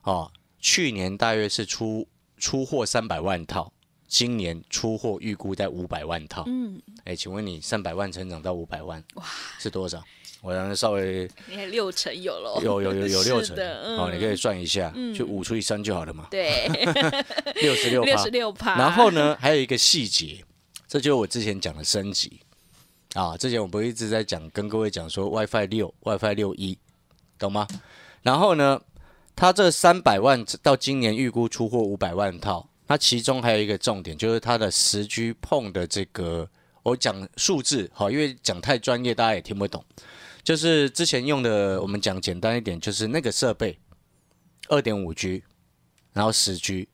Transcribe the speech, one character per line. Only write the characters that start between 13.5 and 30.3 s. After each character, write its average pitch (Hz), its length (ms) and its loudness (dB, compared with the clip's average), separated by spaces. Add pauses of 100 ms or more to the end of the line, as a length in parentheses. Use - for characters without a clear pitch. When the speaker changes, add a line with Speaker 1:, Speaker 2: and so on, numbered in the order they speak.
Speaker 2:
的， 165 300 -6
嗯。 226 120 -6
Speaker 1:
好， 90 140 0
你 85 80 -4
可 107 80 0
以 101 80 2
算 95 260 -2
一 87 60 -6
下， 87 300 -2
Speaker 2:
嗯。 240 180 -6
Speaker 1:
就 123 100 -4
五 95 200 -4
除 113 120 -2
以 110 40 0
三 104 200 -2
就 104 140 -2
好 85 100 -4
了 - 80 -10
嘛。 78 200 -14
Speaker 2:
对。 151 340 0 (480)
Speaker 1:
<laughs> - 480 -4
六 139 140 4
十 127 140 0
六 123 120 4
趴。 - 40 4
Speaker 2:
六 - 120 4
十 101 120 0
六 233 220 -2
趴。 196 240 -2
Speaker 1:
然 147 160 6
后 214 200 8
呢， 151 280 4
还 147 140 6
有 143 60 6
一 131 40 2
个 120 140 0
细 123 300 4
节， 80 360 -4 (440)
这 143 120 0
就 139 100 2
是 139 40 6
我 110 120 2
之 117 160 -4
前 101 180 -2
讲 78 160 -6
的 78 60 -12
升 98 300 -2
级。 - 280 -4 (720)
啊， 87 220 -2
之 127 140 -2
前 117 100 0
我 101 60 -2
不 101 140 -4
是 113 60 0
一 120 60 -2
直 113 160 -6
在 110 140 0
讲， 80 280 -6
跟 104 180 -6
各 110 100 -2
位 107 120 0
讲 82 200 -8
说 98 200 -2
WiFi 107 360 0
六、 101 340 -2
WiFi 104 340 0
六 101 220 0
一， 95 200 -6 (640)
懂 101 140 -4
吗？ 104 140 0 (560)
然 127 140 4
后 180 200 6
呢， 139 240 4 (560)
它 185 160 8
这 180 180 6
三 180 320 6
百 104 160 6
万 120 260 4 (160)